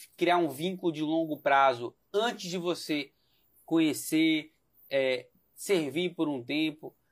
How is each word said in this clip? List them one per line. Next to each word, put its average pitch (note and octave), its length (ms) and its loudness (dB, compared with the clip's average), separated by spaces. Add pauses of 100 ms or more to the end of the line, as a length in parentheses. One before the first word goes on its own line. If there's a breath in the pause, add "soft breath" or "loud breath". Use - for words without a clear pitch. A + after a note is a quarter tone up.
(180)
criar E3+ 200 4
um E3 120 2
vínculo E3+ 420 -4
de D3+ 120 -4
longo D#3 340 -2
prazo C3+ 580 2 (160)
antes G#3 380 -2
de F3+ 80 -4
você D#3+ 540 -4 (520)
conhecer, D#3 880 2 (380)
é, C3 380 0 (280)
servir E3 600 -2
por D#3+ 120 -2
um C3 160 -4
tempo, D3+ 520 -6 (160)